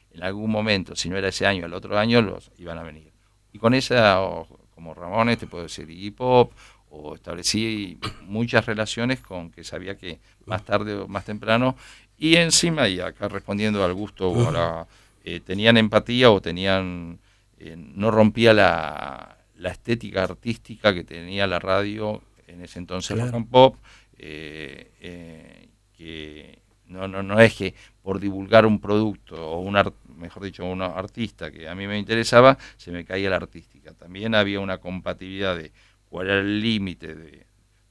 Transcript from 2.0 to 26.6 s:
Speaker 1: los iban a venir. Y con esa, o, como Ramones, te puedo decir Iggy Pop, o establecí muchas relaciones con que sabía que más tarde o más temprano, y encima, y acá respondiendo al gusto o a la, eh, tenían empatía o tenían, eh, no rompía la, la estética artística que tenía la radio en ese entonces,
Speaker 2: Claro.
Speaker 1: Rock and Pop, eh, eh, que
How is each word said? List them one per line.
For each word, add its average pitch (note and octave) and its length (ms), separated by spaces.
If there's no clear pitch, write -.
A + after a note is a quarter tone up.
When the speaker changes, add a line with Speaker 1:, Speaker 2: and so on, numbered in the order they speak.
Speaker 1:
los - 380
iban E2 200
a E2 40
venir. D#2 280
Y G#2 60
con A2+ 160
esa, A2+ 460
o, E2+ 260
como E2 200
Ramones, G#2+ 440
te G2+ 80
puedo E2+ 180
decir D#2 260
Iggy F#2+ 220
Pop, B2+ 400
o D2+ 240
establecí G2 840
muchas A2+ 420
relaciones A#2 560
con F2 300
que E2+ 120
sabía F#2 360
que E2+ 220
más F#2 180
tarde G#2 300
o G2 120
más G2 200
temprano, A2 500
y D#3+ 200
encima, D#3+ 520
y F2+ 100
acá F2+ 300
respondiendo G2+ 560
al F2+ 80
gusto F#2+ 380
o A2+ 180
a - 20
la, E2 360
eh, F2 180
tenían A2+ 360
empatía A2+ 540
o G2 100
tenían, F2+ 800
eh, E2 180
no G2 340
rompía A2 440
la, D#2+ 840
la F2+ 120
estética F#2+ 540
artística G#2 680
que E2+ 100
tenía F#2 420
la F2 120
radio G#2 640
en F2 160
ese F2+ 160
entonces, F2+ 360
Speaker 2:
Claro. A#2 180
Speaker 1:
Rock A#2 40
and A#2 140
Pop, C3 260
eh, D2+ 760
eh, E2 680
que D2+ 640